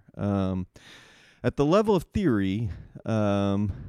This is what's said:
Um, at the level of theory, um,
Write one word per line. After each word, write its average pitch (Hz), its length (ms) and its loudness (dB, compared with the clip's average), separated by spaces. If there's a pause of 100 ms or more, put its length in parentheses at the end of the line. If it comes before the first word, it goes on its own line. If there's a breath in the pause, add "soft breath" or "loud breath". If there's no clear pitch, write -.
(180)
Um, 95 500 0 (760 loud breath)
at 123 120 0
the 143 100 0
level 208 300 4
of 170 80 0
theory, 107 640 0 (360 loud breath)
um, 101 680 0 (180 loud breath)